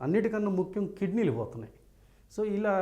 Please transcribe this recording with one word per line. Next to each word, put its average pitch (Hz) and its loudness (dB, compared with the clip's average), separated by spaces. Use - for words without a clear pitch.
అన్నిటికన్నా 208 2
ముఖ్యం 185 0
కిడ్నీలు 196 0
పోతున్నాయి. 113 -6
So, - -6
ఇలా 208 0